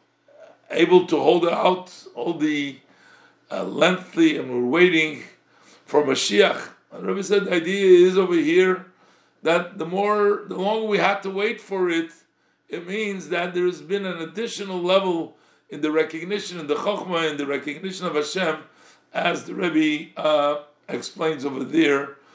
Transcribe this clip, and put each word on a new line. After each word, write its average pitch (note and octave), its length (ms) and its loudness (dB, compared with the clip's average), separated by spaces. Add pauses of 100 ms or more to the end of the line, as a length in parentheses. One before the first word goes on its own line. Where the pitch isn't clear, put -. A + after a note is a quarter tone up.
(680)
able E3+ 380 6
to D#3 100 2
hold E3 300 4
out F3+ 460 0 (220)
all D#3 180 -4
the, D3 460 -4 (720)
uh, F#2+ 140 -4
lengthy, D#3+ 720 2
and C3 120 -8
we're B2 200 -2
waiting D#3 540 2 (640)
for C#3+ 180 2
Mashiach. - 680 2 (220)
And - 140 -12
Rebbe F#3+ 180 -4
said G3 220 0
the F#3 80 -2
idea F3+ 540 6
is F#3 100 2
over F#3 160 2
here F3+ 520 2 (580)
that F3 340 0
the D#3+ 80 -6
more, G3+ 600 0
the F#3 100 -10
longer A3 300 -2
we G3+ 100 0
had G3 260 2
to G3 60 -6
wait G3+ 300 -4
for F#3 300 -2
it, E3 220 -2 (580)
it E3+ 180 -10
means G3 420 -6
that F3 240 -4
there F3+ 120 0
has E3+ 160 -2
been F#3+ 240 -4
an E3+ 160 -6
additional F#3+ 600 -8
level F3+ 540 0 (340)
in C#3+ 120 -10
the D3+ 100 0
recognition, E3 680 -4
in D3 80 -10
the D3 80 0
chokhmah, E3+ 540 -2
in D3 80 -8
the C#3+ 80 -4
recognition D#3+ 600 -8
of D#3 100 -4
Hashem, D#3 440 -2 (540)
as - 300 -2
the F3 100 -12
Rebbe, D#3 600 0
uh, D3 460 0 (260)
explains D3+ 560 -6
over C3 200 -6
there C#3+ 540 0 (180)